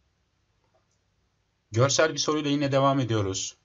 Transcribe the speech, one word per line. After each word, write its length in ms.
Görsel 420
bir 60
soruyla 320
yine 200
devam 280
ediyoruz. 640